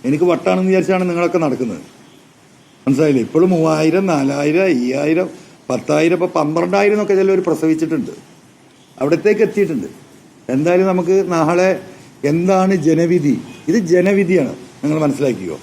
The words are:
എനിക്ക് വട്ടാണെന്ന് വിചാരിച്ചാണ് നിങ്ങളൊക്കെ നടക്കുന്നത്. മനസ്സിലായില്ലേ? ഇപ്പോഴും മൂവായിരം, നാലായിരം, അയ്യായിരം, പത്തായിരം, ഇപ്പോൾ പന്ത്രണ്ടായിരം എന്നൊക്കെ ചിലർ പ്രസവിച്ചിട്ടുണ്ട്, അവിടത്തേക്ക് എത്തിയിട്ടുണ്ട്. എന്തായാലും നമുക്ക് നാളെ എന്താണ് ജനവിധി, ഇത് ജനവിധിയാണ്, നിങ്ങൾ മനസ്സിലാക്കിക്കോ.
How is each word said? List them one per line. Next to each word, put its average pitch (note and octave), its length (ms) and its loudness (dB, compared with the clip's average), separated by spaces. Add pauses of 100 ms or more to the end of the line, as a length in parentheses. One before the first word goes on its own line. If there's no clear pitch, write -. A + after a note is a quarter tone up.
എനിക്ക് D3+ 240 0
വട്ടാണെന്ന് F#3 400 0
വിചാരിച്ചാണ് F#3 380 2
നിങ്ങളൊക്കെ E3+ 360 -2
നടക്കുന്നത്. A#2+ 380 -4 (1000)
മനസ്സിലായില്ലേ? C#3 440 2
ഇപ്പോഴും E3 280 2
മൂവായിരം, D#3+ 560 2
നാലായിരം, C#3+ 600 0
അയ്യായിരം, C#3+ 580 -2 (400)
പത്തായിരം, D#3 480 0
ഇപ്പോൾ F3+ 220 -2
പന്ത്രണ്ടായിരം F3+ 560 0
എന്നൊക്കെ G3+ 240 0
ചിലർ F#3+ 280 2
പ്രസവിച്ചിട്ടുണ്ട്, D#3+ 640 -2 (880)
അവിടത്തേക്ക് E3+ 460 2
എത്തിയിട്ടുണ്ട്. E3 400 -2 (680)
എന്തായാലും F3+ 360 2
നമുക്ക് F3+ 240 0 (200)
നാളെ F3 340 2 (600)
എന്താണ് F#3 420 2 (140)
ജനവിധി, D#3+ 480 2 (340)
ഇത് A3 100 2 (140)
ജനവിധിയാണ്, F3+ 600 2 (300)
നിങ്ങൾ D3+ 220 0
മനസ്സിലാക്കിക്കോ. A#2 580 -2